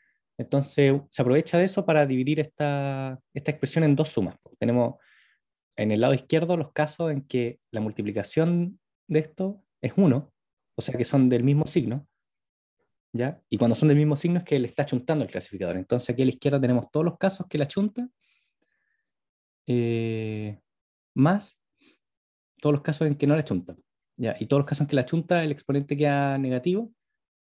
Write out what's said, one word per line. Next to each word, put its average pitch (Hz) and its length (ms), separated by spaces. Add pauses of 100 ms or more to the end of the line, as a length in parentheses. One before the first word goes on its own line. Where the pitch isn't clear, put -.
(380)
Entonces, 139 720
se - 120
aprovecha 135 360
de 175 80
eso 190 200
para 151 200
dividir 135 340
esta, 139 800 (140)
esta 147 180
expresión 147 320
en 147 120
dos 147 140
sumas. - 280 (220)
Tenemos, 117 360 (800)
en 110 160
el 107 80
lado 131 140
izquierdo, 160 420
los 156 160
casos 151 400
en 139 120
que 120 360 (120)
la 110 100
multiplicación 113 1000 (280)
de 156 120
esto 190 420 (200)
es 113 160
uno, 160 340 (440)
o - 60
sea 127 140
que 120 80
son 135 240
del 120 160
mismo 143 240
signo, 143 400 (1040)
¿ya? 127 380
Y 104 80
cuando 117 180
son 151 140
del 147 80
mismo 151 180
signo 175 220
es 175 80
que 143 120
le 123 100
está - 180
chuntando 135 400
el - 60
clasificador. 92 440
Entonces, 92 360
aquí 120 100
a 131 40
la 127 60
izquierda 139 300
tenemos 123 300
todos 156 140
los 175 120
casos 190 320
que - 80
la 147 80
chunta, 202 420 (1600)
eh, 113 960 (540)
más 170 440 (1040)
todos 147 120
los 143 100
casos 156 240
en 143 80
que 147 120
no 147 80
la 156 80
chunta. 90 320 (440)
¿Ya? 120 200
Y 110 80
todos 143 140
los 139 60
casos - 140
en 147 60
que 147 80
la 127 100
chunta, 165 380
el 156 80
exponente 143 440
queda 143 440
negativo, 135 520 (540)